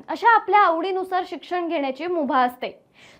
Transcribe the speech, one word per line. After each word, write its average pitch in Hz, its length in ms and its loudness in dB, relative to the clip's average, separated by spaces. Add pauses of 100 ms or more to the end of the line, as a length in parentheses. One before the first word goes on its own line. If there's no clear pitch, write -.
अशा 427 260 2
आपल्या 415 240 2
आवडीनुसार 370 680 0
शिक्षण 349 380 -6
घेण्याची 285 400 -4
मुभा 302 320 0
असते. 247 320 -2 (480)